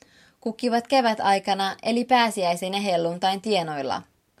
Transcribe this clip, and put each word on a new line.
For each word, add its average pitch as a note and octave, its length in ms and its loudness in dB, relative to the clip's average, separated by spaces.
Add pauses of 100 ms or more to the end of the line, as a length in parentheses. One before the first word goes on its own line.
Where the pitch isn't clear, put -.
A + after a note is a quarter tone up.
(400)
kukkivat A#3 460 -2
kevätaikana G3 960 2
eli A#3 220 0
pääsiäisen G3 720 0
ja G3+ 60 -2
helluntain F3+ 600 -2
tienoilla. D#3 600 -2 (380)